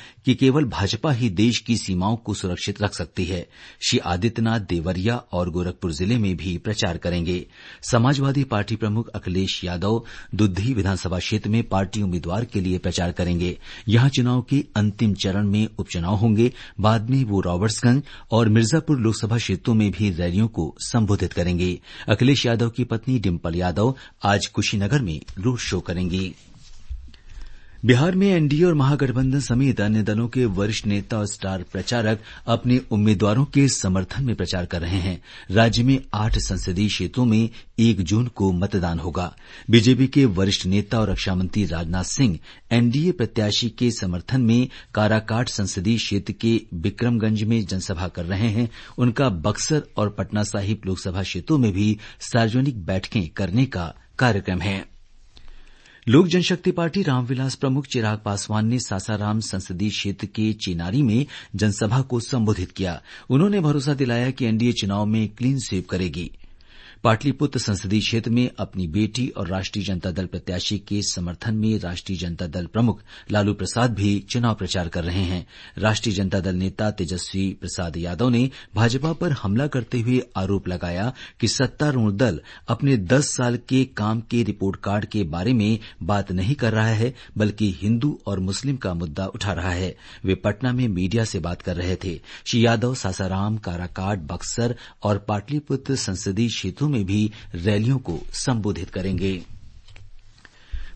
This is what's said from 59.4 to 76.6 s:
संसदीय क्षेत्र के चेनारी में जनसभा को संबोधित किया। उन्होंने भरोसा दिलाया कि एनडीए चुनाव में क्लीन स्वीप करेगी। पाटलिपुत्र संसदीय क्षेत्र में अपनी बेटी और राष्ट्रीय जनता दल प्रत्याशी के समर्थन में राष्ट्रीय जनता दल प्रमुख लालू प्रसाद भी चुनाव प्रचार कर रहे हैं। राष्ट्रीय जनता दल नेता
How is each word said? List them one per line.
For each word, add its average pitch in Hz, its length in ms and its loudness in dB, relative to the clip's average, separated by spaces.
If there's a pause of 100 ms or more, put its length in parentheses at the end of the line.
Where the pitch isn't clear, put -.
संसदीय 95 500 -4
क्षेत्र 101 380 -4
के 110 300 0
चेनारी 92 440 -2
में 120 240 4 (300)
जनसभा 107 460 2
को 123 200 -2
संबोधित 104 500 0
किया। 90 280 -4 (300)
उन्होंने 190 300 4
भरोसा 147 340 2
दिलाया 123 360 0
कि 127 160 -2
एनडीए 113 280 2
चुनाव 101 320 0
में 110 220 2
क्लीन 127 320 0
स्वीप 95 300 -4
करेगी। 87 400 -4 (720)
पाटलिपुत्र 135 540 2
संसदीय 101 420 0
क्षेत्र 110 300 -2
में 123 280 2
अपनी 92 280 -4
बेटी 107 420 0
और 92 200 -6
राष्ट्रीय 95 360 -4
जनता 95 260 -4
दल 92 160 -4
प्रत्याशी 92 520 -4
के 101 240 -4
समर्थन 90 520 -4
में 107 240 2
राष्ट्रीय 87 400 -6
जनता 87 280 -6
दल 85 200 -6
प्रमुख 113 340 0 (300)
लालू 104 240 2
प्रसाद 113 400 0
भी 101 240 2 (120)
चुनाव 120 240 0
प्रचार 90 340 -4
कर 85 160 -6
रहे 92 180 -2
हैं। 90 220 -2 (340)
राष्ट्रीय 110 360 0
जनता 98 260 0
दल 92 140 -2
नेता 95 360 -2